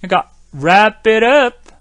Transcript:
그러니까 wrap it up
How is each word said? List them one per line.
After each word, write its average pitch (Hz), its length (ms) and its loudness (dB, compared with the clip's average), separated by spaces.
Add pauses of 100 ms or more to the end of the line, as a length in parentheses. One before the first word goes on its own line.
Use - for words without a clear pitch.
그러니까 185 300 -6 (240)
wrap 196 520 0
it 220 160 0
up 247 340 0 (240)